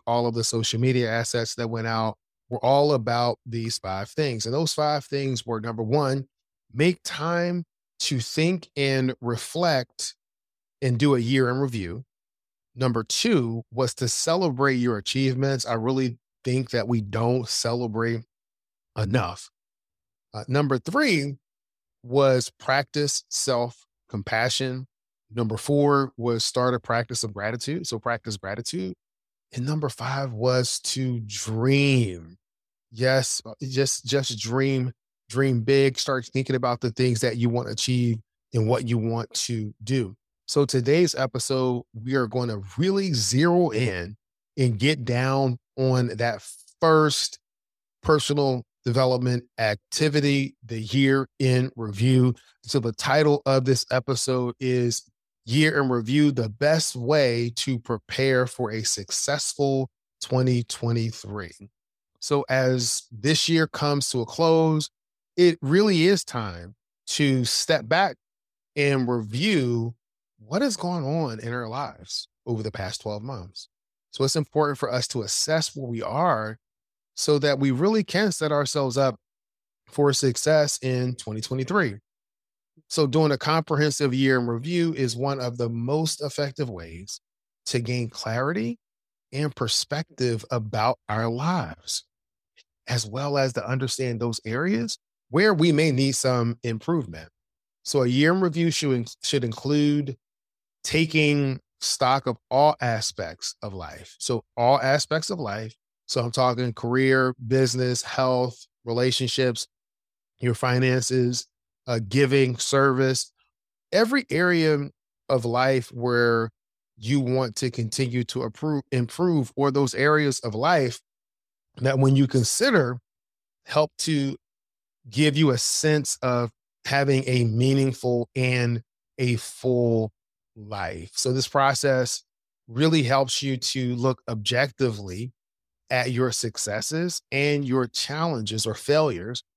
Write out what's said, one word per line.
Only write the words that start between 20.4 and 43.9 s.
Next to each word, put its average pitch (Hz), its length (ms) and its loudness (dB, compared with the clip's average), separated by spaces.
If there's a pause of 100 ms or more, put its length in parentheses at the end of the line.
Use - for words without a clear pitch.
number 135 320 0
three 170 560 0 (640)
was 127 560 2
practice 143 720 -2
self-compassion. 120 1600 -4 (440)
Number 110 260 -2
four 143 600 2
was 117 260 0
start 123 300 0
a 117 60 -2
practice 117 440 -4
of 104 120 -8
gratitude. 117 500 -6
So 113 140 -6
practice 120 380 -6
gratitude. 170 580 -8 (580)
And 123 100 -4
number 147 260 -2
five 131 440 -6
was 123 520 0
to 127 340 -2
dream. 110 1200 0 (520)
Yes, 127 560 0
uh, 110 160 -14
just, 131 460 -2
just 127 320 -2
dream, 127 540 -2 (360)
dream 127 320 0
big. 135 380 4
Start 131 260 -2
thinking 131 300 -2
about 123 260 -2
the 120 80 0
things 123 320 0
that 120 160 0
you 120 100 0
want 120 200 -2
to 110 60 -6
achieve 120 440 0 (380)
and 110 120 2
what 120 200 0
you 117 100 0
want 113 380 -4
to 107 360 -6 (120)
do. 113 320 -2 (320)
So 143 180 2
today's 143 480 2
episode, 127 720 -2 (100)
we 120 220 -4
are 127 100 2
going 120 240 -2
to 104 140 -6 (120)
really 190 380 0
zero 147 560 4
in 107 480 -2 (400)